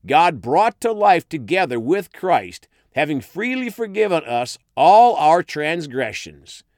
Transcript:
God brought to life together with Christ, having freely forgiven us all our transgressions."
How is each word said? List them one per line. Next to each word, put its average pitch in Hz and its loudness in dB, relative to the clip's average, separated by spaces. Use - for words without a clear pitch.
God 151 2
brought 175 0
to 226 -2
life 202 2
together 147 -4
with 175 -4
Christ, 120 -4
having 147 -2
freely 247 -8
forgiven 202 -4
us 120 -4
all 208 6
our 160 4
transgressions." 131 -8